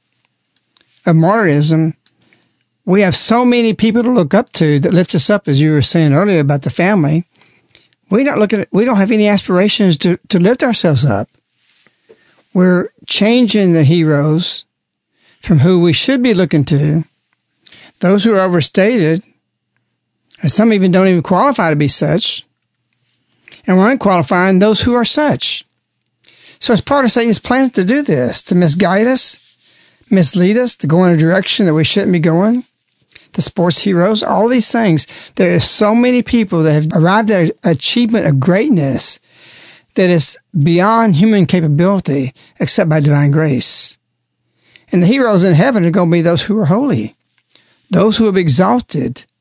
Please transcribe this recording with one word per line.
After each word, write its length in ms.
of 100
martyrism, 760
we 160
have 140
so 300
many 280
people 280
to 100
look 220
up 200
to 260
that 140
lift 200
us 160
up, 180
as 140
you 100
were 100
saying 300
earlier 280
about 240
the 80
family. 540
We 140
not 160
look 120
at, 200
we 120
don't 140
have 140
any 160
aspirations 680
to, 200
to 100
lift 240
ourselves 420
up. 240
We're 360
changing 680
the 100
heroes 840
from 180
who 220
we 120
should 300
be 100
looking 320
to, 380
those 240
who 100
are 60
overstated, 840
and 100
some 220
even 180
don't 160
even 140
qualify 480
to 60
be 120
such, 580
and 100
we're 140
unqualifying 680
those 220
who 120
are 120
such. 600
So 140
it's 80
part 240
of 60
Satan's 280
plans 320
to 140
do 160
this, 420
to 120
misguide 520
us, 1040
mislead 460
us, 200
to 100
go 180
in 80
a 40
direction 480
that 80
we 100
shouldn't 280
be 80
going. 460
The 80
sports 380
heroes, 440
all 240
these 240
things. 360
There 200
are 40
so 360
many 280
people 400
that 100
have 200
arrived 360
at 120
an 100
achievement 640
of 140
greatness 800
that 140
is 280
beyond 580
human 300
capability 880
except 300
by 100
divine 320
grace. 680
And 120
the 40
heroes 360
in 100
heaven 320
are 60
gonna 180
be 120
those 220
who 140
are 80
holy, 500
those 260
who 80
have 120
exalted 880